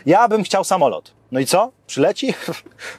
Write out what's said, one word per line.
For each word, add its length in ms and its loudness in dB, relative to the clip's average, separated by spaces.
ja 220 6
bym 140 0
chciał 220 -2
samolot. 480 -2
No 80 -2
i 60 -2
co? 260 0
Przyleci? 480 -2
<laughs> 0 -